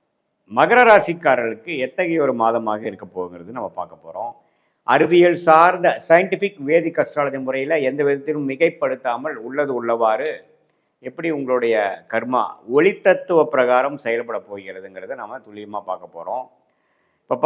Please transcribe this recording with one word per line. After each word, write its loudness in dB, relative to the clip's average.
மகர 6
ராசிக்காரர்களுக்கு 2
எத்தகைய -2
ஒரு 0
மாதமாக 0
இருக்க -12
போகுங்கிறது -12
நம்ம -10
பார்க்க -12
போறோம். -12
அறிவியல் 4
சார்ந்த 6
சயின்டிஃபிக் 2
வேதிக் 0
அஸ்ட்ராலஜி -4
முறையில -2
எந்த -2
விதத்திலும் -2
மிகைப்படுத்தாமல் -4
உள்ளது -4
உள்ளவாறு 0
எப்படி -8
உங்களுடைய -2
கர்மா -2
ஒளித்தத்துவ 2
பிரகாரம் 0
செயல்பட -6
போகிறதுங்கிறத -14
நாம -14
துல்லியமா -14
பார்க்க -12
போறோம். -10
இப்ப -6